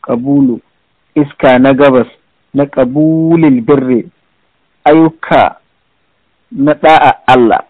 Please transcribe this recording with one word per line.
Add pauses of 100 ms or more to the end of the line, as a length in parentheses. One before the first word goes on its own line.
Qabulu, (560)
iska
na
gabas, (460)
na
qabulil
birri, (760)
ayyuka (920)
na
ɗa'a (160)
Allah